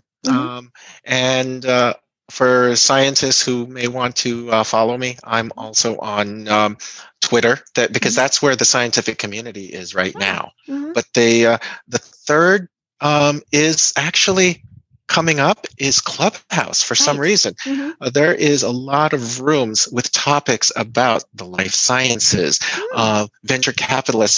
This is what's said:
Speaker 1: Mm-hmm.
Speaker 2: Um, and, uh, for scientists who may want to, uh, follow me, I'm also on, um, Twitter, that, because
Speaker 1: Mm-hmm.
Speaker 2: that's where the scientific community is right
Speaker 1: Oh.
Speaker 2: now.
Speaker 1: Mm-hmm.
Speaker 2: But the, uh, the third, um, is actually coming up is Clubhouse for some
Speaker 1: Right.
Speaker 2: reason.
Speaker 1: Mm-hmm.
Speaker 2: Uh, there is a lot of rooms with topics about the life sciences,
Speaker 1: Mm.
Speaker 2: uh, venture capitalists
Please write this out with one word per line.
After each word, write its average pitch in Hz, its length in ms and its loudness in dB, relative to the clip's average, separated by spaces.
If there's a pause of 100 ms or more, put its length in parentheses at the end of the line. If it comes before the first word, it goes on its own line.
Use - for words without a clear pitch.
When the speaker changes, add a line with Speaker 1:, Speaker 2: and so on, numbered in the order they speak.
(260)
Speaker 1:
Mm-hmm. 254 120 2
Speaker 2:
Um, 123 340 -8 (320)
and, 127 640 0
uh, 123 280 2 (360)
for 123 460 4
scientists 135 680 2
who 123 260 -2
may 123 200 -6
want 123 300 -4
to, 120 340 -4
uh, 110 120 2
follow 113 340 0
me, 127 260 -6
I'm 113 320 -2
also 110 440 -2
on, 104 500 -6
um, 104 280 2 (440)
Twitter, 117 380 2 (160)
that, 120 180 0
because 120 200 0
Speaker 1:
Mm-hmm. 127 80 2
Speaker 2:
that's 139 200 0
where 139 140 4
the 117 100 0
scientific 117 520 0
community 104 500 -10
is 92 280 -12
right 92 200 -2
Speaker 1:
Oh. - 40 -14
Speaker 2:
now. 98 320 -4 (160)
Speaker 1:
Mm-hmm. 285 260 -8
Speaker 2:
But 120 200 -2
the, 117 320 4
uh, 113 120 4 (300)
the 123 120 -6
third, 175 680 0 (320)
um, 147 420 2 (120)
is 156 420 2
actually 180 680 0 (440)
coming 160 320 0
up 160 260 0 (120)
is 135 240 0
Clubhouse - 840 -2
for - 100 -4
some 143 240 2
Speaker 1:
Right. 147 120 0
Speaker 2:
reason. 139 240 0 (120)
Speaker 1:
Mm-hmm. 277 260 -4 (100)
Speaker 2:
Uh, 131 80 -4
there 147 240 2
is 147 280 2
a 104 100 -2
lot 139 420 0
of 120 260 -6
rooms 127 480 0
with 120 240 -4
topics - 640 0
about 117 480 0 (100)
the - 120 -14
life 92 280 -4
sciences, 110 880 0
Speaker 1:
Mm. - 340 -4
Speaker 2:
uh, 107 340 0 (180)
venture 131 260 -2
capitalists 120 680 0